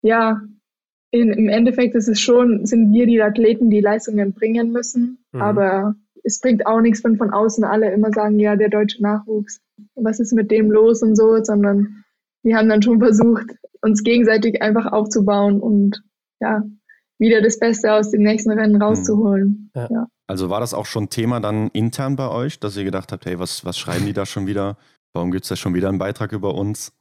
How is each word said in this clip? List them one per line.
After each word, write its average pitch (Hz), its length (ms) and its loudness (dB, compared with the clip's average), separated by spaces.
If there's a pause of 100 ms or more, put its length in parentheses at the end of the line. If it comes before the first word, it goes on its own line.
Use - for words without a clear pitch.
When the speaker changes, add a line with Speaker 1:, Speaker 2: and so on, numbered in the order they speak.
Speaker 1:
Ja, 220 380 2 (680)
in, 233 220 2
im 220 160 0
Endeffekt 240 460 2
ist 226 140 0
es 214 120 0
schon, 240 460 2
sind 220 260 4
wir 233 140 4
die 233 160 4
Athleten, 226 480 2
die 208 100 4
Leistungen 208 540 -2
bringen 233 380 -2
müssen. 240 460 -4 (140)
Speaker 2:
Mhm. 131 80 -6
Speaker 1:
Aber 202 540 0 (280)
es - 180 -6
bringt 240 260 0
auch 220 140 0
nichts, 226 220 2
wenn 226 140 0
von 208 140 -2
außen 214 340 0
alle 208 280 0
immer 214 200 0
sagen, 214 260 0
ja, 208 180 2
der 208 120 0
deutsche 208 340 -2
Nachwuchs, 208 580 -4 (340)
was 220 260 -4
ist 226 140 -2
mit 214 160 0
dem 214 200 2
los 220 320 4
und 220 140 2
so, 220 260 4
sondern 202 600 0 (380)
wir 226 140 2
haben 220 120 4
dann 214 140 4
schon 226 160 4
versucht, 226 480 4 (340)
uns 214 220 0
gegenseitig 226 580 2
einfach 214 320 0
aufzubauen 202 680 0
und 202 420 0 (380)
ja, 214 220 -2 (560)
wieder 226 240 4
das 214 160 2
Beste 220 360 0
aus 214 160 0
dem 214 120 2
nächsten 214 300 0
Rennen 214 240 2
Speaker 3:
Mhm. 202 60 4
Speaker 1:
rauszuholen. 202 920 0
Speaker 2:
Ja. 120 160 -8
Speaker 1:
Ja. 233 160 -4 (220)
Speaker 3:
Also 92 220 -6
war 101 100 -4
das 120 140 -6
auch 104 120 -6
schon 107 220 -6
Thema 117 320 -4
dann 107 320 -4
intern 120 420 -4
bei 131 140 -6
euch, 123 320 -8
dass 101 160 -8
ihr 101 80 -6
gedacht 95 260 -6
habt, - 160 -12
hey, 92 140 -8
was, - 240 -10
was 87 140 -8
schreiben 90 280 -6
die 101 60 -6
da 98 140 -6
schon 98 200 -8
wieder? 101 300 -6 (380)
Warum 90 160 -4
gibt's 92 180 -6
da 92 80 -6
schon 92 180 -6
wieder 90 140 -2
einen 95 100 -2
Beitrag 101 340 -8
über 98 220 -6
uns? 101 460 -8